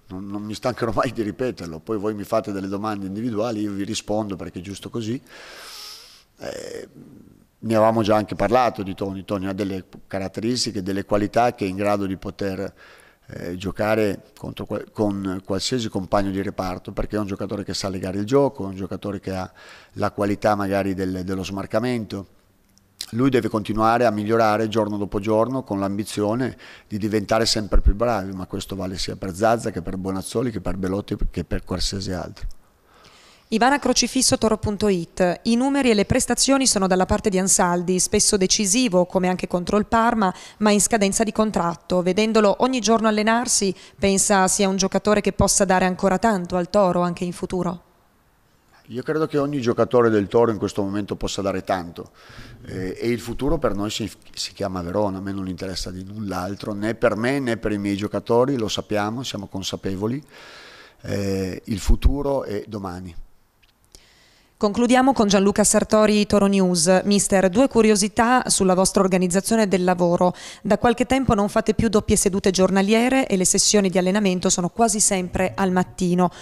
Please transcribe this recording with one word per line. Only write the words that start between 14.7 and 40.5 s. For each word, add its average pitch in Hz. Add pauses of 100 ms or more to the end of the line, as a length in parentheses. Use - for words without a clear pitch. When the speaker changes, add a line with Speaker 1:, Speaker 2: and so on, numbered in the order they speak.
Speaker 1:
con 98
qualsiasi 107
compagno 98
di 95
reparto, 92
perché 104
è -
un 104
giocatore 98
che 98
sa 98
legare 95
il 104
gioco, 131
è 98
un 95
giocatore 98
che 95
ha 92 (440)
la 101
qualità 104
magari 98
del, 92
dello 95
smarcamento. 98 (840)
Lui 127
deve 113
continuare 110
a 113
migliorare 107
giorno 104
dopo 101
giorno 113
con 98
l'ambizione 104 (300)
di 107
diventare 107
sempre 110
più -
bravi, 101
ma 92
questo 95
vale 95
sia -
per 95
Zazza 110
che 87
per 95
Bonazzoli 95
che 95
per 92
Belotti 95 (140)
che 87
per 95
qualsiasi 92
altro. - (1040)
Speaker 2:
Ivana 240
Crocifisso, 254
Toro 214
punto 208
it. 180
I 226
numeri 269
e 220
le 196
prestazioni 262
sono 196
dalla 185
parte 208
di 185
Ansaldi, 180
spesso -
decisivo, 185
come 185
anche 180
contro 180
il 214
Parma, 226 (240)